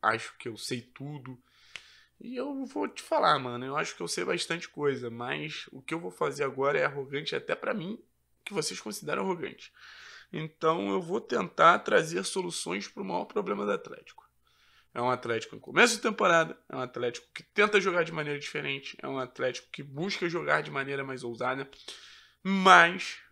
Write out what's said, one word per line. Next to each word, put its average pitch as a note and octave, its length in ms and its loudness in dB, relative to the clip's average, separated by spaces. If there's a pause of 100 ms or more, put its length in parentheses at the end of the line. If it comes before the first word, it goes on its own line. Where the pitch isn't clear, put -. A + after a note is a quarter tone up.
acho A2+ 340 0
que - 100 -10
eu A2+ 80 -8
sei A#2+ 280 -6
tudo. C3+ 580 -12 (800)
E A#3+ 140 -12
eu C4+ 320 -6
vou G3 200 -4
te - 140 -10
falar, F3+ 380 4
mano, B2 260 -6
eu C3+ 100 -4
acho E3 200 -2
que - 80 -8
eu E3+ 40 -4
sei E3 160 -2
bastante F3 460 -2
coisa, C3 400 -2
mas C#3+ 640 -6
o C3 100 -16
que D#3+ 140 -6
eu E3 40 -2
vou F3+ 120 -10
fazer C#3+ 320 -2
agora C#3 340 2
é D3 80 4
arrogante C#3 500 -4
até - 200 -2
pra - 180 -2
mim, G3 260 -6 (460)
que - 80 -14
vocês F#3 260 -2
consideram G3 440 -4
arrogante. - 500 -6 (640)
Então D#3+ 540 0
eu G3 100 2
vou F3+ 220 -4
tentar F#3 560 6
trazer E3+ 460 2
soluções F#3 640 -4
pro G#3 180 -10
maior F#3+ 200 -4
problema G3+ 420 -2
do G3+ 40 2
Atlético. - 560 -8 (640)
É - 80 -8
um B2 80 0
Atlético A#2+ 480 -2
em A2 40 -14
começo A3 380 4
de - 40 -10
temporada, F3 680 4
é - 80 -10
um C3+ 60 -2
Atlético B2 500 -4
que - 120 -14
tenta G#3 360 4
jogar F3+ 220 2
de D#3+ 100 0
maneira D3 280 -4
diferente, C#3+ 600 -6
é - 80 -10
um C3+ 120 -2
Atlético B2+ 520 -2
que - 120 -12
busca D#3+ 440 -4
jogar D3+ 360 0
de D3+ 80 -10
maneira C#3 320 -4
mais C3 200 -8
ousada, B2 460 -4 (720)
mas, F#3 800 6 (120)